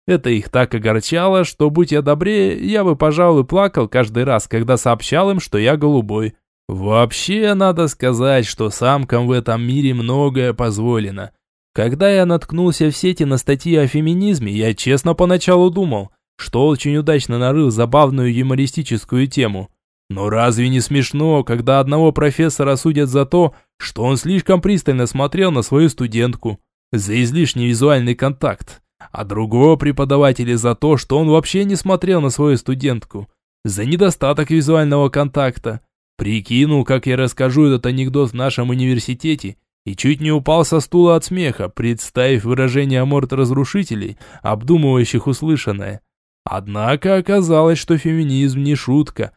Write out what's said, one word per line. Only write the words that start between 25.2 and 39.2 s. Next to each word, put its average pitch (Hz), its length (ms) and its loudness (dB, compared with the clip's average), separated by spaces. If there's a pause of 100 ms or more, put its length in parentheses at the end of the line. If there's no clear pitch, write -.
на 123 120 0
свою 151 260 2
студентку, 117 720 -4 (320)
за 104 320 -2
излишний 123 440 0
визуальный 123 480 2
контакт, 139 680 -6 (300)
а - 120 -10
другого 110 520 2
преподавателя 139 800 0
за 117 180 0
то, 147 220 2
что 135 200 -2
он 160 100 0
вообще 160 360 2
не 202 120 0
смотрел 185 460 0
на 139 80 0
свою 143 280 0
студентку, 123 720 -6 (340)
за 104 220 -6
недостаток 151 640 0
визуального 147 600 2
контакта? 135 720 -4 (360)
Прикинул, 120 680 0
как 131 220 -2
я 127 100 0
расскажу 131 480 2
этот 127 220 2
анекдот 131 440 -2
в 120 40 -10
нашем 127 340 -2
университете, 127 880 -2 (280)